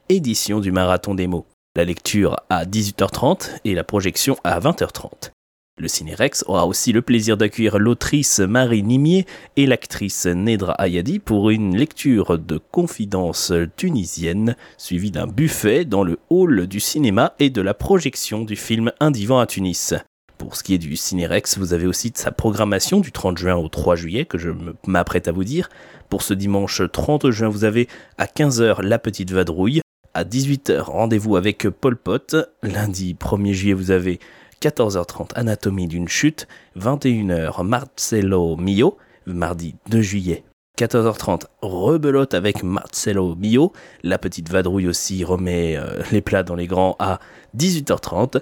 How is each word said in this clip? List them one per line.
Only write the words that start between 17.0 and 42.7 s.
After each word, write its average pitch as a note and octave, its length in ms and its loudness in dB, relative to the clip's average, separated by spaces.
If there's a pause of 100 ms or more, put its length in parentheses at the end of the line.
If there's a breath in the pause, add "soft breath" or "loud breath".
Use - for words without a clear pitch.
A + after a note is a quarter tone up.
et C#3+ 120 4
de A#2+ 100 -2
la F#2+ 140 0
projection C3+ 680 -2
du G#2+ 140 -6
film A2+ 420 0
Un D3+ 140 4
divan A#2+ 260 2
à A#2 80 4
Tunis. F2+ 480 -2 (420)
Pour - 200 -12
ce - 80 -10
qui F#2+ 100 2
est F2+ 40 4
du D#2+ 180 -6
Cinérex, F2+ 640 -2
vous F2+ 160 0
avez E2+ 120 0
aussi F#2 240 -2
de - 80 -10
sa - 140 -4
programmation G#2 640 2
du F#3 140 0
trente F2+ 260 -2
juin F2+ 160 2
au E2 140 0
trois F2 260 2
juillet, E2+ 300 -4
que - 140 -6
je E2+ 120 -4
me, E2+ 240 -10 (120)
m'apprête F2+ 420 0
à E2+ 40 -2
vous F#2 120 -2
dire. D3+ 240 -4 (400 loud breath)
Pour G2 140 -4
ce - 120 -2
dimanche G2 560 0
trente D3 400 2
juin, A2 180 0
vous G#2 160 0
avez A2+ 240 2 (280 loud breath)
à - 100 0
quinze C3+ 340 2
heures A2 220 2
La G#2+ 160 2
Petite G2 320 -6
Vadrouille. F#2 500 2 (340)
À F2 100 -4
dix-huit C3+ 460 -2
heures, D#2 160 2
rendez-vous G#2+ 500 2
avec G2+ 320 0
Pol A#2+ 260 0
Pot. - 400 -4 (280)
Lundi F#2+ 520 -4
premier G2+ 380 0
juillet, G2 220 0
vous F#2+ 180 -2
avez F2+ 260 0 (400 loud breath)
quatorze A2+ 380 0
heures F2 100 -2
trente, - 300 -12
Anatomie G2+ 500 -2
d'une E2+ 220 -4
chute. - 400 -2 (260 loud breath)
Vingt B2 300 -2
et C3 60 4
une G#2+ 200 0
heures, E2 320 -2
Marcelo G2 960 0
Mio. G2 400 2 (300 soft breath)
Mardi E2+ 500 -6 (120)
deux A2+ 120 4
juillet, F#2+ 440 -2 (320)
quatorze A2+ 300 2
heures G#2+ 120 0
trente, - 280 -2 (140)
Rebelote C3+ 760 0
avec G2 300 0
Marcelo F#2 720 -2